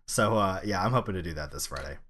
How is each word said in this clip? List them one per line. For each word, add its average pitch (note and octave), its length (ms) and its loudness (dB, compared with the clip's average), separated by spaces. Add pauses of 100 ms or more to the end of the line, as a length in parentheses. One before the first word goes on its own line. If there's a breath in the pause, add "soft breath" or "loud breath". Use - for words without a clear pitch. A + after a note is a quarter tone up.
So, A2 320 4
uh, F#2+ 260 2
yeah, G2 200 0
I'm A#2 80 4
hoping A2 240 0
to F2 60 -2
do E2+ 120 -4
that D2 180 -6
this C#2+ 140 -6
Friday. C#2 320 -8 (120)